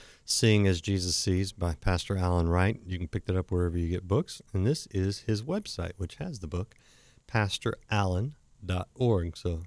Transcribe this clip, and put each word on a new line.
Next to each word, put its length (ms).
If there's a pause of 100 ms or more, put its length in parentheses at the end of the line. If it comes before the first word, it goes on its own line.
(260)
Seeing 400
as 160
Jesus 340
Sees 360
by 240
Pastor 420
Alan 320
Wright. 360
You 120
can 100
pick 180
that 100
up 140
wherever 280
you 100
get 180
books. 360 (100)
And 140
this 220
is 320
his 220
website, 540
which 200
has 240
the 60
book, 280 (520)
pastor 500 (140)
allen 440 (300)
dot 300
org. 420
So 300